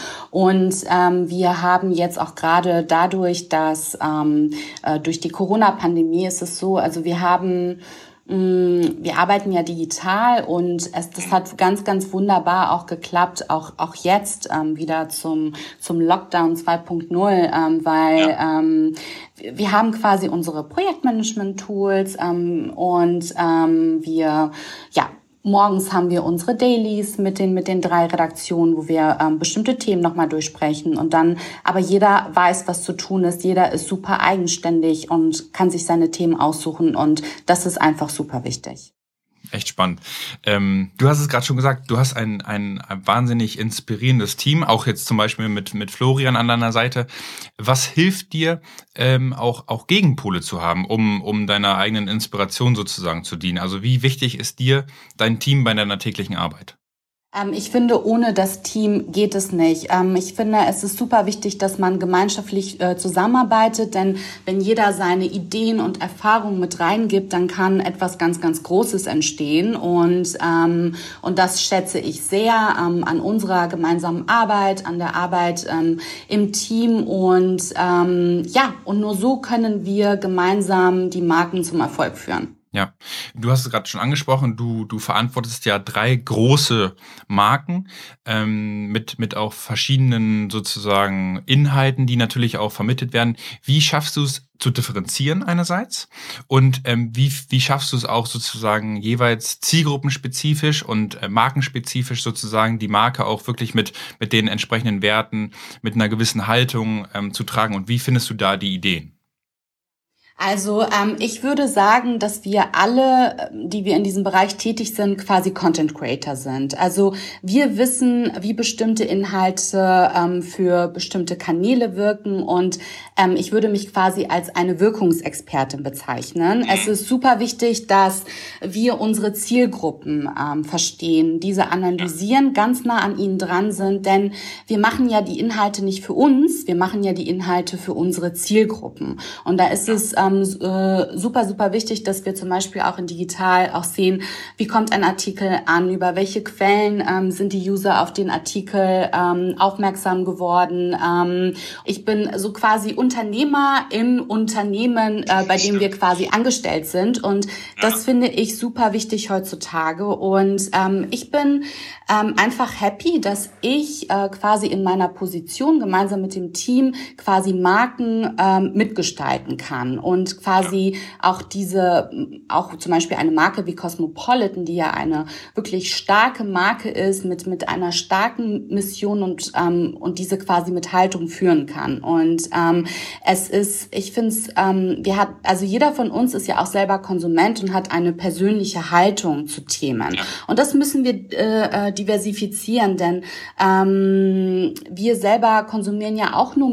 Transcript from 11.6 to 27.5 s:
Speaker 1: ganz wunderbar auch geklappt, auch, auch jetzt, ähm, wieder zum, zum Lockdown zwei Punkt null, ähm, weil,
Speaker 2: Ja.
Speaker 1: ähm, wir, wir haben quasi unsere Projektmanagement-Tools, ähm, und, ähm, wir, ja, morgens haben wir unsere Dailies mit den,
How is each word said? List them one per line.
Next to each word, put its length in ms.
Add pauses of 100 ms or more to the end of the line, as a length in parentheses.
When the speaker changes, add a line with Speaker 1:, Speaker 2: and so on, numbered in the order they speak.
Speaker 1:
ganz 280
wunderbar 600
auch 160
geklappt, 640
auch, 260
auch 160
jetzt, 580
ähm, 240
wieder 340
zum, 440 (260)
zum 220
Lockdown 540
zwei 220
Punkt 340
null, 420
ähm, 320
weil, 440
Speaker 2:
Ja. 300
Speaker 1:
ähm, 360 (420)
wir, 220
wir 120
haben 200
quasi 360
unsere 400
Projektmanagement-Tools, 1500
ähm, 560
und, 600
ähm, 680
wir, 480 (420)
ja, 160 (360)
morgens 460
haben 180
wir 140
unsere 320
Dailies 600
mit 200
den, 160